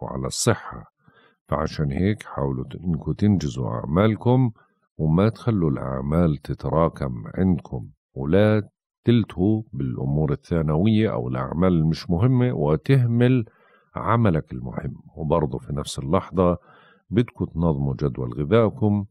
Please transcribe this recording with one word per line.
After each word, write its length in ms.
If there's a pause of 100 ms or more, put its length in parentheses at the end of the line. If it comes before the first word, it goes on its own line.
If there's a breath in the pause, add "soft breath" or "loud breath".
وعلى 260
الصحة، 580 (600 soft breath)
فعشان 440
هيك 320
حاولوا 420
ت-، 100
إنكم 360
تنجزوا 580
أعمالكم 840 (460 soft breath)
وما 320
تخلوا 420
الأعمال 640
تتراكم 880 (100)
عندكم، 560 (240)
ولا 560 (360)
تلتهوا 580 (100)
بالأمور 580
الثانوية 840
أو 140
الأعمال 460
المش 360
مهمة 440
وتهمل 920 (500 soft breath)
عملك 580
المهم. 420 (200)
وبرضه 420
في 160
نفس 260
اللحظة 580 (520 soft breath)
بدكم 360
تنظموا 500
جدول 380
غذائكم 760